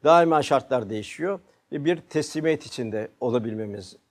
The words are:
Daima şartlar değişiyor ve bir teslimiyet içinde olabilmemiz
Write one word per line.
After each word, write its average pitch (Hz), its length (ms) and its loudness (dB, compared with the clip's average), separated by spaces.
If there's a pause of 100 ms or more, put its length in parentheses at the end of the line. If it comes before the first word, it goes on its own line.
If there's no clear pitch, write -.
Daima 160 380 6
şartlar 123 480 0
değişiyor 160 500 -6 (320)
ve 143 120 -6
bir 170 120 2
teslimiyet 156 680 -2
içinde 110 420 -6 (120)
olabilmemiz 110 760 -4 (140)